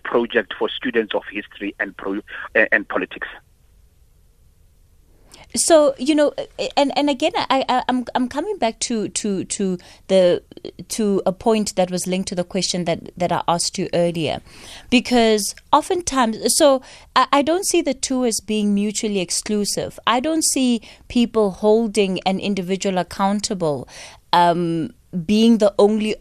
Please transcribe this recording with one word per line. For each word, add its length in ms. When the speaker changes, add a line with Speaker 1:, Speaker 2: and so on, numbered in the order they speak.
Speaker 1:
project 540
for 100
students 460
of 80
history 480
and 160
pro-, 240
and, 160
and 160
politics. 420
Speaker 2:
So, 400
you 180
know, 200
and, 180
and 140
again, 260
I, 320
I, 220
I'm, 160
I'm 140
coming 300
back 220
to, 280
to, 360
to 340
the, 340
to 360
a 80
point 440
that 140
was 160
linked 220
to 60
the 100
question 400
that, 320
that 160
I 160
asked 300
you 160
earlier, 480
because 640
oftentimes, 840
so 280
I, 160
I 100
don't 220
see 160
the 140
two 320
as 140
being 340
mutually 460
exclusive. 840
I 140
don't 240
see 380
people 440
holding 760
an 120
individual 600
accountable, 880
um, 580
being 340
the 200
only 420